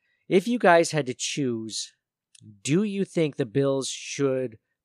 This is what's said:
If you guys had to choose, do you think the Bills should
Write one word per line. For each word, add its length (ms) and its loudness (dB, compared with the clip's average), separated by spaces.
If 180 2
you 100 0
guys 340 6
had 160 0
to 60 -4
choose, 800 -6
do 200 2
you 200 -2
think 320 -2
the 100 -2
Bills 440 0
should 680 -2